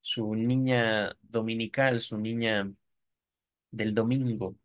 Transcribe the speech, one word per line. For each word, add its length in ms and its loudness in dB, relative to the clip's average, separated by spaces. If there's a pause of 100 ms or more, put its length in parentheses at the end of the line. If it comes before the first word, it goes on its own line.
su 340 -4
niña 840 2
dominical, 760 0
su 180 -6
niña 540 0 (1000)
del 220 -2
domingo. 720 0